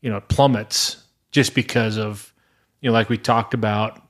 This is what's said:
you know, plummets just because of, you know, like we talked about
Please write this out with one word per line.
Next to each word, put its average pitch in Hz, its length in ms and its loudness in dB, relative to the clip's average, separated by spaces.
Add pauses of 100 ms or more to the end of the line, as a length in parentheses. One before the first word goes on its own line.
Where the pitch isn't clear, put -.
you 131 80 -4
know, 101 100 -4
plummets - 800 0 (300)
just - 240 2
because 110 420 -2
of, 107 360 -8 (480)
you 131 80 -2
know, 117 40 2
like 113 140 2
we 117 100 -2
talked 113 360 0
about 107 560 -2